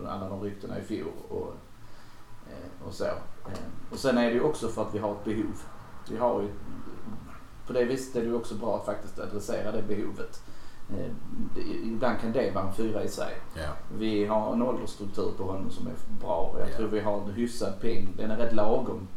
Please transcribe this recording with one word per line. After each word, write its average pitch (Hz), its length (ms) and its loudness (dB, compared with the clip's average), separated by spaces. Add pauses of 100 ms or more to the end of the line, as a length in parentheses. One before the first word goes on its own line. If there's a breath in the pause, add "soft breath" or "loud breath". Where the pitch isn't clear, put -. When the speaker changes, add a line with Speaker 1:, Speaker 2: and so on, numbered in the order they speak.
Speaker 1:
alla 95 200 -8
de 98 140 -8
ryktena 101 360 -8
i 98 40 -10
fjol 101 260 -6 (200)
och, - 260 -8 (920 loud breath)
eh, - 420 -14
och 87 60 -12
så. 98 100 -6
Eh, - 60 -2 (800)
och 113 60 -8
sen 127 200 2
är 117 80 4
det 117 60 0
ju 123 80 2
också 151 280 0
för 110 140 -4
att 101 120 -6
vi 104 40 -2
har 104 140 -2
ett 104 120 -10
behov. 107 360 -4 (480)
Vi - 80 -8
har 113 260 0
ju, 104 60 -4 (1160)
på 123 60 -6
det 123 120 2
viset 131 320 -4
är 120 40 -2
det 113 60 -2
ju 117 80 -2
också 113 200 -4
bra 101 220 -2
att - 100 -6
faktiskt - 320 -4
adressera 101 540 -4
det 110 100 2
behovet. 104 600 0 (480 loud breath)
Eh, 95 220 -2 (420)
det, - 60 4 (260)
ibland 120 340 0
kan 113 120 -2
det 107 220 0
vara 95 140 0
en 98 60 2
fyra 107 280 2
i 101 60 0
sig. - 260 -4 (200)
Speaker 2:
Ja. 78 140 -6 (300)
Speaker 1:
Vi 104 280 0
har 107 260 0
en 113 100 2
åldersstruktur 104 760 0
på 95 60 0
honom 95 260 0
som - 160 2
är - 60 -4 (280)
bra. - 380 4
Jag - 120 8
Speaker 2:
Ja. - 60 6
Speaker 1:
tror 110 120 4
vi 104 120 0
har 101 200 0
en 101 140 -2
hyfsad 107 460 0
peng. 107 360 8
Den 110 140 4
är - 60 4
rätt - 180 8
lagom - 640 6